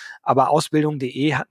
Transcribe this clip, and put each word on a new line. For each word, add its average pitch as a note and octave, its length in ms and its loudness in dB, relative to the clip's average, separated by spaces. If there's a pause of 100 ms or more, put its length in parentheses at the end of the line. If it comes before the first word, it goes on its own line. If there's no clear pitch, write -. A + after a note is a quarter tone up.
(200)
Aber C3 300 2
Ausbildung D3+ 480 0
punkt C3 160 -6
de C#3+ 220 0
hat D3 140 -6